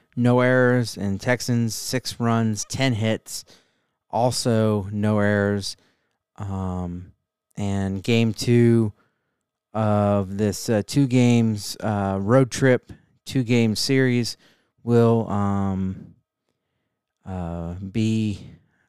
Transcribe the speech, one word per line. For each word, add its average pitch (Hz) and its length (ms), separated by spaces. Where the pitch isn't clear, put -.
No 123 240
errors. 123 560
And 98 240
Texans, 120 540
six - 440
runs, 113 460
ten 135 300
hits. 110 500
Also, 110 800
no 107 280
errors. 101 580
Um, 90 760
and 98 440
game 113 300
two 117 600
of 101 640
this, 104 320
uh, 107 160
two 143 200
games, 120 760
uh, 101 380
road 117 320
trip, 127 400
two 131 160
game 113 340
series 127 640
will, 117 460
um, 98 880
uh, 85 480
be, 107 640